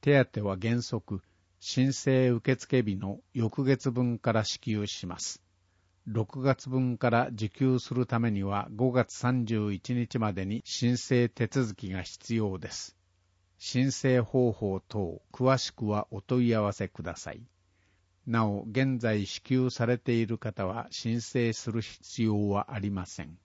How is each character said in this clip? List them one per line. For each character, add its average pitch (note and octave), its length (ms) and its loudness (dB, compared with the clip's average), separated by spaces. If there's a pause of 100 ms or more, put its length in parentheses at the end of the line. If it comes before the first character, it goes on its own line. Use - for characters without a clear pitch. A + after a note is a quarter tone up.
手 C#3+ 220 6
当 G#2 220 -2
は G2 160 0
原 A#2 220 0
則、 G2+ 400 -6 (360)
申 C3 340 0
請 C3 360 4
受 B2 260 2
付 B2+ 280 0
日 G#2 120 0
の G2 260 -6 (120)
翌 A#2 300 0
月 C3 260 2
分 A#2+ 300 0
か A#2 140 0
ら A2 100 4
支 - 160 -6
給 G#2+ 260 -2
し - 220 -8
ま E2+ 100 -8
す。 - 240 -10 (640)
六 A2+ 380 -4
月 C3+ 260 2
分 B2+ 300 0
か B2 100 4
ら A#2 200 2
受 G#2+ 200 -4
給 C3 300 2
す - 160 -8
る B2 100 2
た A#2 140 0
め A#2 100 2
に G2+ 140 -2
は、 G2 320 -2
五 B2 160 2
月 B2 220 0
三 B2 340 0
十 G#2+ 260 0
一 A2 220 -4
日 A#2+ 240 -2
ま A2 120 0
で F#2+ 140 -4
に G#2+ 180 -4
申 A#2+ 340 0
請 A#2+ 300 2
手 A2+ 200 -2
続 A#2+ 260 -2
き F#2 180 -8
が F#2 120 -4
必 - 320 -6
要 G2+ 240 0
で - 100 -12
す。 - 260 -14 (600)
申 C3 340 0
請 B2+ 300 4
方 B2 300 4
法 F#2+ 300 -2
等、 - 400 -6 (100)
詳 C3 260 4
し - 140 -4
く - 160 -6
は G#2 240 -2
お G2 100 -10
問 B2 260 0
い A#2 60 4
合 A2 100 2
わ G2+ 100 0
せ F#2+ 160 -4
く - 120 -14
だ E2 140 -8
さ - 160 -12
い。 - 100 -14 (840)
な A2+ 180 2
お、 G2+ 240 -2
現 C3 300 2
在 G#2+ 260 2
支 - 160 -10
給 B2+ 280 2
さ A#2+ 160 0
れ A#2+ 120 2
て - 160 -2
い A2+ 120 4
る A2 120 -4
方 G#2 280 -4
は A2+ 260 -4
申 A#2 300 -2
請 A#2 320 0
す - 180 -6
る A2+ 100 -2
必 - 420 -6
要 G#2 260 2
は G2+ 240 -2
あ A2 60 -6
り G2+ 120 -2
ま F#2 140 -4
せ - 180 -12
ん。 D#2+ 220 -14